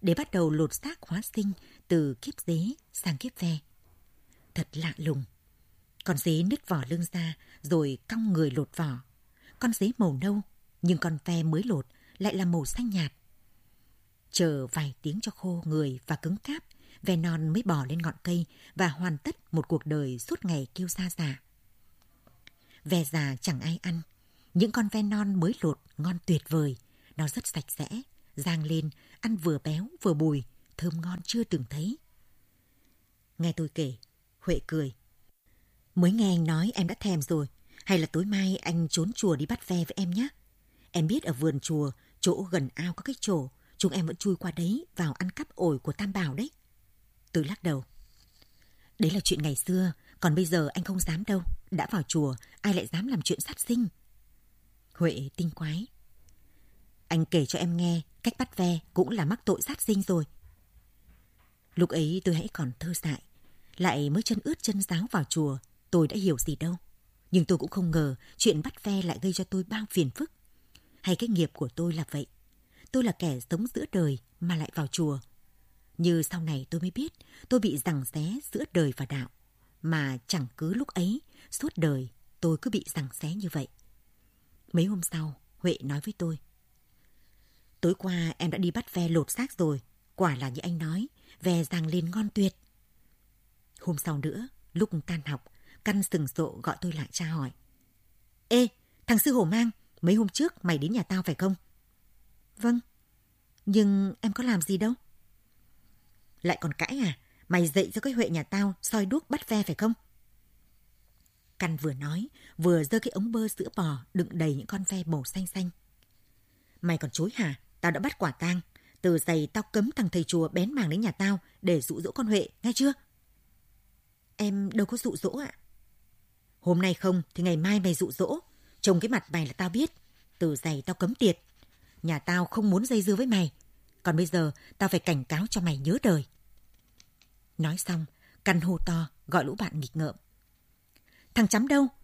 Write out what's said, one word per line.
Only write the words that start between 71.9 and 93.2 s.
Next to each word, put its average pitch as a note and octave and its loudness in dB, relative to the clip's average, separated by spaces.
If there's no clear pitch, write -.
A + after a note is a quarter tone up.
là D#3 -4
vậy. C#3+ -6
Tôi C4 2
là A3+ 2
kẻ D3+ -2
sống F3 -2
giữa - -4
đời D3+ 2
mà E3+ 0
lại D3+ -4
vào D3+ -2
chùa. D3 -2
Như E3+ 4
sau F3 -4
này D3 -4
tôi E3 -4
mới F3+ -2
biết, D4 -6
tôi B3 4
bị G3 0
giằng C#3+ 0
xé D#3+ -4
giữa C#4 -4
đời D3+ 2
và C3+ -6
đạo. B2+ -6
Mà D3 -2
chẳng C#3+ -2
cứ D#3+ -2
lúc B3 -2
ấy, G3 0
suốt - -6
đời C#3 0
tôi E3 2
cứ - -4
bị G#3 -2
giằng C#3+ -4
xé D#3+ -6
như G3 -6
vậy. C#3+ -4
Mấy E3+ 4
hôm G3 0
sau, D#3 -6
Huệ F3 0
nói C#3+ -4
với G#3+ -8
tôi: E3 -4
"Tối F3 2
qua F3 -2
em E3 -2
đã - -4
đi F3+ 0
bắt - -8
ve F3 0
lột E3 2
xác - -6
rồi, D3+ 0
quả E3+ 2
là C3 -4
như B2+ -8
anh F3 -4
nói, E3 -4
ve E3+ 2
rang D#3+ -2
lên E3 -2
ngon G#3+ -2
tuyệt." G3 2